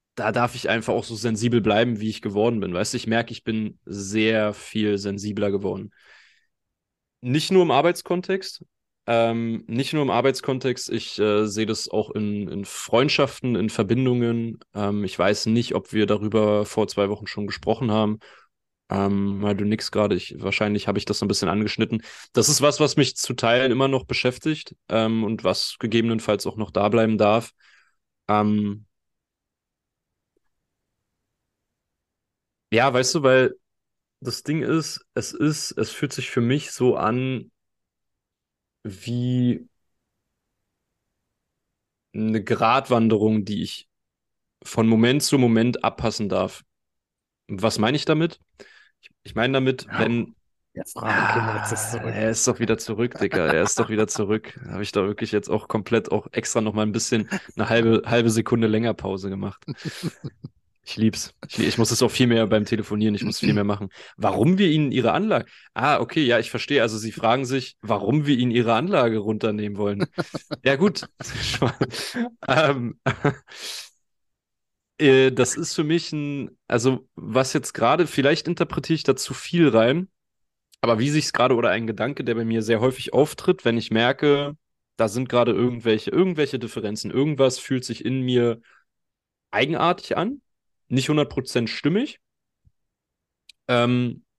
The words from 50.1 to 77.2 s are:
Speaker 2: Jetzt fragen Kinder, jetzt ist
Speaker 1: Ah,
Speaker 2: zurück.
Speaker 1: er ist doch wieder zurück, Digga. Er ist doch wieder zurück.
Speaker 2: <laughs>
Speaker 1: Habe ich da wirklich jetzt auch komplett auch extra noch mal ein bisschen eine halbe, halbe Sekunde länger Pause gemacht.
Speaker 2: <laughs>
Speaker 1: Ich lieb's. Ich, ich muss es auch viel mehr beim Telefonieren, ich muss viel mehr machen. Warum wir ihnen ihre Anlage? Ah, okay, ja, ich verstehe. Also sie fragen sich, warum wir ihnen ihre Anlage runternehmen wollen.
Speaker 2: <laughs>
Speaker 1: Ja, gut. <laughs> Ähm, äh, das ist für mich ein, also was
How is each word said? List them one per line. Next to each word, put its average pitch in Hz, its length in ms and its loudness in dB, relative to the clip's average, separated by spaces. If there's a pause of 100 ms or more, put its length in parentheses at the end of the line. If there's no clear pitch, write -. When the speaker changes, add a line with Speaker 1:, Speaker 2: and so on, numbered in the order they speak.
Speaker 2:
Jetzt - 160 -14
fragen 107 400 -2
Kinder, 113 240 -2
jetzt 104 160 -6
ist - 140 -6
Speaker 1:
Ah, - 60 -6
Speaker 2:
zurück. 110 220 -6
Speaker 1:
er 107 160 0
ist - 160 -2
doch 120 140 0
wieder 113 160 0
zurück, 117 420 -4
Digga. 92 280 0
Er 78 160 2
ist - 160 -2
doch 117 100 0
wieder 107 200 0
zurück. 107 520 -4
Speaker 2:
<laughs> - 80 -16
Speaker 1:
Habe 98 140 -8
ich 101 100 -8
da 101 140 2
wirklich 107 260 -4
jetzt 104 160 -2
auch - 200 -2
komplett 110 440 0
auch - 200 -2
extra - 280 -2
noch 107 140 -2
mal 107 80 0
ein 107 100 0
bisschen 110 380 0 (260)
eine 104 140 0
halbe, 113 340 4
halbe 117 240 4
Sekunde 113 380 2
länger 110 260 0
Pause 98 380 -6
gemacht. 98 360 -10
Speaker 2:
<laughs> - 840 -12 (360)
Speaker 1:
Ich - 80 -10
lieb's. - 380 0 (140)
Ich, - 100 -12
ich - 200 0
muss 110 120 4
es 117 100 0
auch 120 120 2
viel 127 160 4
mehr 113 180 4
beim 104 180 2
Telefonieren, 104 520 -2
ich 98 80 -4
muss 101 160 -4
viel - 140 2
mehr 104 100 2
machen. 101 240 -4 (280)
Warum 104 400 2
wir 196 120 4
ihnen 151 240 2
ihre 113 180 2
Anlage? 165 360 0 (280)
Ah, 139 240 2
okay, - 240 -2
ja, 120 160 4
ich - 140 -4
verstehe. 135 280 0
Also 110 160 0
sie 107 140 -6
fragen 120 340 2
sich, 127 360 -4
warum 113 440 0
wir 139 140 4
ihnen 123 140 2
ihre 117 220 4
Anlage 127 440 2
runternehmen 104 600 -2
wollen. 101 280 -2 (100)
Speaker 2:
<laughs> - 480 -8
Speaker 1:
Ja, 139 120 4
gut. - 320 0 (100)
<laughs> - 1300 -4
Ähm, 135 540 0 (2000)
äh, 131 340 6
das 127 240 2
ist - 180 -6
für 170 80 0
mich 160 300 -2
ein, 143 440 -6 (120)
also 123 480 0
was 127 360 -2